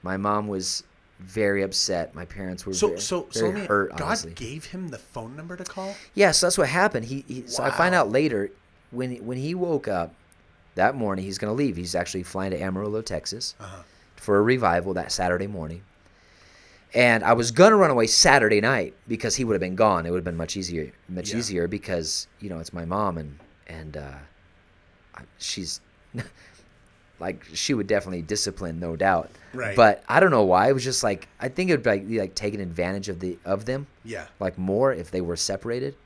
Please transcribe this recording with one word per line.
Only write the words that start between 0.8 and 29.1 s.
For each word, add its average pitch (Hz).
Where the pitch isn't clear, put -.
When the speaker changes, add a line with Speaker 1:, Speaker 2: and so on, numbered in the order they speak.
Speaker 1:
very 101
upset. 95
My 87
parents 92
were 98
Speaker 2:
So, 92
Speaker 1:
very, 90
Speaker 2:
so, 175
so 113
Speaker 1:
very 107
Speaker 2:
let 104
me, 95
Speaker 1:
hurt, 101
Speaker 2:
God 82
Speaker 1:
honestly. 151
Speaker 2:
gave 131
him 180
the 120
phone 120
number 170
to 180
call? 196
Speaker 1:
Yeah, 196
so 175
that's 160
what 143
happened. 156
He, 135
he, 127
so -
I 135
find 180
Speaker 2:
Wow. 175
Speaker 1:
out 104
later 120
when, 123
when 123
he 147
woke 170
up 85
that 113
morning, 98
he's 95
gonna 107
leave. 123
He's 87
actually 87
flying 95
to 82
Amarillo, 101
Texas, 101
Speaker 2:
Uh-huh. 95
Speaker 1:
for 101
a -
revival 98
that 87
Saturday 90
morning. 85
And 117
I 117
was 117
gonna 196
run 180
away 120
Saturday 113
night 110
because 113
he 131
would 113
have 87
been 92
gone. 95
It 85
would 90
have 85
been 87
much 82
easier, 85
much 90
Speaker 2:
Yeah. 110
Speaker 1:
easier 98
because, 90
you 101
know, 82
it's -
my 85
mom 92
and, 73
and, 80
uh, 71
I, -
she's, -
<laughs> 123
like, 90
she -
would 101
definitely 92
discipline, 87
no 82
doubt. 90